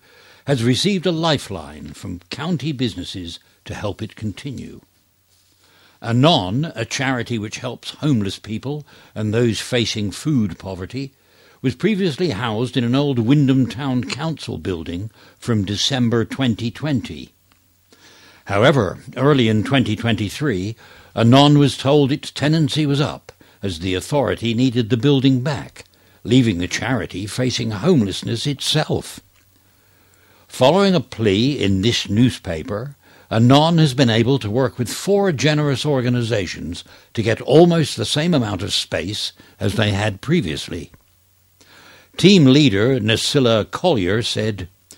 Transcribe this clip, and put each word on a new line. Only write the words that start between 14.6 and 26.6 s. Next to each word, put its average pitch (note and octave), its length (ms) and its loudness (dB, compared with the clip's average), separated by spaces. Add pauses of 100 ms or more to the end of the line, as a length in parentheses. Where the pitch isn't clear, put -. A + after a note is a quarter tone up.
from A2 260 0
December A2+ 640 0
twenty A#2+ 440 -4
twenty. A2 600 -6 (1160)
However, G#2+ 520 2 (180)
early C3 320 4
in G#2+ 160 2
twenty A2 320 0
twenty-three, A2+ 800 -4 (400)
Anon C#3 420 6
was C#3+ 200 2
told C#3+ 340 2
its - 180 -6
tenancy D#3 540 0
was C#3+ 160 0
up, D#2+ 320 -6 (300)
as F2+ 160 -6
the F#2 160 -4
authority A2+ 580 -2
needed A#2 380 0
the B2 80 2
building C3+ 420 2
back, - 460 -8 (360)
leaving A2+ 360 4
the F#2 100 -4